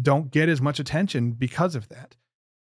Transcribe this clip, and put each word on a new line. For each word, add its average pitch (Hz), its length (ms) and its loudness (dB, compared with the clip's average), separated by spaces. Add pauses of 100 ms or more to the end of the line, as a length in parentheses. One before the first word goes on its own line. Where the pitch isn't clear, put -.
don't 143 300 2
get 156 160 4
as 156 120 2
much 143 200 0
attention 143 500 -2
because 135 460 -2
of 104 120 -8
that. - 280 -20 (480)